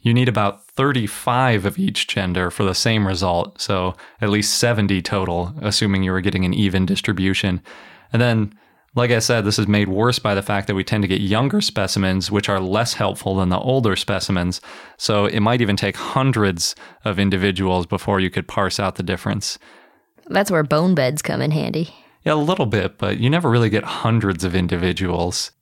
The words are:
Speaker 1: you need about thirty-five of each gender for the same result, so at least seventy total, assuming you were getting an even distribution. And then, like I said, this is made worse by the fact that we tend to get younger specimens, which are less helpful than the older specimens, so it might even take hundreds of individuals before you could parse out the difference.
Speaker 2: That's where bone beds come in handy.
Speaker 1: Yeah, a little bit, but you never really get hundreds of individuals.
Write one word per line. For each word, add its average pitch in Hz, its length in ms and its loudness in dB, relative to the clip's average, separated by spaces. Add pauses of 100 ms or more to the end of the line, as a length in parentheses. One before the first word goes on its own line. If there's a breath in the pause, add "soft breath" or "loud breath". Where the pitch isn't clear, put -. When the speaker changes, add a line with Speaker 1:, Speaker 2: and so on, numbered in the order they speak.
Speaker 1:
you 117 140 4
need 123 140 4
about 101 360 0
thirty-five 123 1000 0
of 98 120 -2
each 190 300 -2
gender 90 460 0
for - 100 -4
the 92 140 0
same 110 280 2
result, 90 560 0
so 92 360 -2 (240 loud breath)
at 107 100 0
least 104 280 0
seventy 101 440 2
total, 90 580 -2
assuming 101 440 0
you 92 80 0
were 92 80 0
getting 92 240 0
an 90 100 0
even 92 320 2
distribution. 95 760 -2 (520 loud breath)
And 117 100 2
then, 110 320 0 (400 soft breath)
like 120 160 2
I 120 80 4
said, 113 260 0
this 104 140 0
is 104 100 0
made 104 200 2
worse 113 300 0
by 104 160 0
the 98 80 0
fact 98 240 -2
that 104 80 -2
we 95 100 0
tend 107 180 -2
to 95 60 0
get 95 120 0
younger 117 400 0
specimens, 95 680 -2
which 101 180 0
are 98 120 0
less 98 340 0
helpful 98 420 -2
than 92 140 2
the 90 80 2
older 123 360 2
specimens, 90 680 -2 (340 loud breath)
so 104 300 0
it 107 140 0
might 117 200 2
even 104 160 2
take 98 200 -2
hundreds 110 760 0 (300 loud breath)
of 98 140 -2
individuals 95 680 2
before 98 360 -2
you 92 100 0
could - 180 -6
parse 98 320 -2
out 92 140 -2
the - 80 -8
difference. 98 560 -4 (720 soft breath)
Speaker 2:
That's 208 220 0
where 165 120 2
bone 160 320 2
beds 143 260 0
come 135 220 -4
in 143 80 0
handy. 151 440 -2 (300 loud breath)
Speaker 1:
Yeah, 156 100 2
a - 20 0
little 156 300 0
bit, 98 300 -2
but 101 220 -2
you 117 100 2
never 156 220 2
really 117 200 4
get 104 140 0
hundreds 101 600 0
of 87 100 0
individuals. 87 1080 0